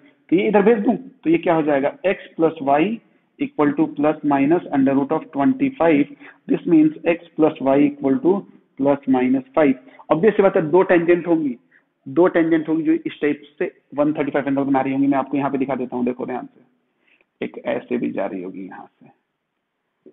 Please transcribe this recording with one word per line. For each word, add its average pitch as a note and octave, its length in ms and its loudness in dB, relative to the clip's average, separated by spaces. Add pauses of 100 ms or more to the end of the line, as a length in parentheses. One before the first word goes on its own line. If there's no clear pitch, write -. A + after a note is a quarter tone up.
(300)
तो F3 60 2
ये G#3+ 120 2
इधर G3+ 140 4
भेज A3 160 4
दूं, G#3 180 0
तो - 340 -6
ये E3 80 4
क्या E3 160 0
हो D#3+ 80 0
जाएगा? C#3+ 300 0 (140)
X F#3 200 -4 (100)
plus D#3+ 220 0 (100)
y C#3+ 120 4 (580)
equal C#3+ 380 -2
to D#3 160 0
plus D3+ 260 -2 (140)
minus C#3+ 400 0
under C3+ 220 2
root C#3 180 0
of D#3 100 -4 (100)
twenty C3+ 440 0
five, D3+ 340 2 (380)
this - 180 -2
means D#3 320 4 (100)
x E3+ 280 -4
plus D#3 260 0
y C3+ 200 2
equal C#3 360 0
to E3 160 2 (440)
plus C#3 300 0
minus B2+ 460 0
five। C#3+ 200 4 (360)
Obvious G3+ 260 2
सी G#3 60 2
बात F#3+ 140 4
है, F#3 140 2
दो F3+ 140 6
tangent E3+ 420 2
होंगी, D#3 300 -2 (500)
दो C#3+ 220 2
tangent D#3+ 400 0
होंगी D#3+ 160 -2
जो D#3 80 2
इस D#3+ 280 -4
type D3 220 -2 (160)
से - 140 -6 (240)
वन D3 160 0
थर्टी D3 180 -4
फ़ाइव C#3 180 -2
angle C#3 140 -2
बना C3+ 180 0
रही C#3 120 -2
होंगी। C#3 140 0
मैं C#3 120 2
आपको C3+ 180 -4
यहाँ C#3 140 -2
पे C3+ 80 -4
दिखा C3 160 -2
देता B2+ 220 -8
हूँ, B2 80 -4
देखो B2 220 -4
ध्यान B2 200 -10
से, - 1000 -20
एक - 220 -12
ऐसे B2 320 -4
भी A#2+ 140 -4
जा G2 140 -6
रही F#2+ 160 -8
होगी F#2 240 -12
यहाँ G2 200 -18
से, - 240 -20 (1040)